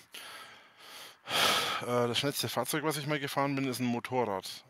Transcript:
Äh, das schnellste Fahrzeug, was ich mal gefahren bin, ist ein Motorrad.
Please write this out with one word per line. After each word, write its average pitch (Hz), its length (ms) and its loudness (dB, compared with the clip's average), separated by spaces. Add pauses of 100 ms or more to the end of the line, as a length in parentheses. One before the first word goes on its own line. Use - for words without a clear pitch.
(1800)
Äh, 120 260 4
das 117 120 0
schnellste 139 280 2
Fahrzeug, 135 380 0
was 156 100 2
ich 147 100 -4
mal 151 140 2
gefahren 139 340 0
bin, 135 140 0
ist 123 120 -2
ein 127 60 0
Motorrad. 117 840 0